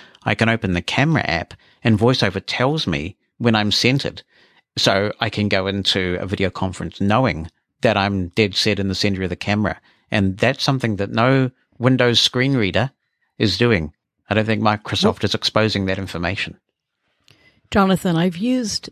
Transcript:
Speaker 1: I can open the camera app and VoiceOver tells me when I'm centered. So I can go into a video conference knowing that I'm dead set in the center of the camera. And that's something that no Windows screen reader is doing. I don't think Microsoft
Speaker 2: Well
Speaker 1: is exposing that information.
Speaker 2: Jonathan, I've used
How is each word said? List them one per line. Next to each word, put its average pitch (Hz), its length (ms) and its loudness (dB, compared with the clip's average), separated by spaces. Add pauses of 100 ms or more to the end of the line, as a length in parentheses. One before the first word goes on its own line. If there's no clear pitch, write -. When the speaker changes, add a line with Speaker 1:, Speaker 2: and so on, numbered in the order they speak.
(240)
Speaker 1:
I 110 120 0
can 113 120 2
open 110 260 0
the 90 80 0
camera 143 420 0
app - 300 -4 (300)
and 113 160 4
VoiceOver 113 460 2
tells 143 420 -2
me 82 300 -4 (200)
when 117 180 2
I'm 104 160 0
centered. - 520 0 (540)
So 101 420 2
I 113 100 -2
can 104 200 -2
go 95 180 0
into 95 540 -2
a 95 40 -8
video 95 240 -2
conference 90 520 -6
knowing 98 480 0 (320)
that 107 160 2
I'm 98 320 -2
dead 101 260 0
set 101 240 0
in 98 80 -2
the 92 80 -2
center 98 280 -2
of 90 60 -2
the 87 60 -6
camera. - 440 -2 (320)
And 98 260 2
that's 127 260 0
something 123 340 0
that 101 140 -4
no 127 400 2 (260)
Windows 123 440 4
screen 135 340 0
reader 104 360 2 (460)
is 107 200 0
doing. 101 360 2 (360)
I 101 40 -2
don't 107 120 2
think 110 160 -2
Microsoft 107 420 -2
Speaker 2:
Well 208 220 0
Speaker 1:
is 101 100 -2
exposing 107 520 0
that 95 120 -2
information. 87 580 -6 (1120)
Speaker 2:
Jonathan, 190 440 2
I've 170 220 0
used 240 540 -4